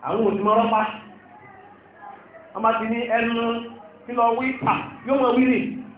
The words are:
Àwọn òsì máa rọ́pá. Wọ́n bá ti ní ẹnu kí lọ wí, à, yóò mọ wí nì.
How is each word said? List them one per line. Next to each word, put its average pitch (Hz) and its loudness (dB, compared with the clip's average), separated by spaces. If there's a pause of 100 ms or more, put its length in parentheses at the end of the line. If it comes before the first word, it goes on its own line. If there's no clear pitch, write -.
Àwọn 196 0
òsì 190 0
máa 214 4
rọ́pá. 214 2 (1600)
Wọ́n 196 -10
bá 226 4
ti 220 -2
ní 226 -2
ẹnu 233 0 (580)
kí - -14
lọ 240 2
wí, 247 0 (140)
à, 208 0 (300)
yóò 269 0
mọ 254 4
wí 254 6
nì. 247 4 (400)